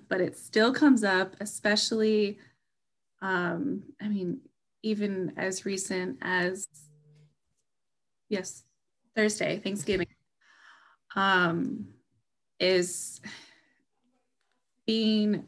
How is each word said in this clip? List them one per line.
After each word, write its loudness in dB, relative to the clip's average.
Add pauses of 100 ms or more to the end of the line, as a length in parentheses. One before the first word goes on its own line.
but 0
it -2
still 2
comes 6
up, 0
especially, 0 (840)
um, -2 (180)
I -4
mean, -4 (400)
even -2
as -4
recent -4
as, -2 (1600)
yes, -6 (520)
Thursday, 0
Thanksgiving, -2 (1080)
um, 2 (720)
is 0 (1600)
being 2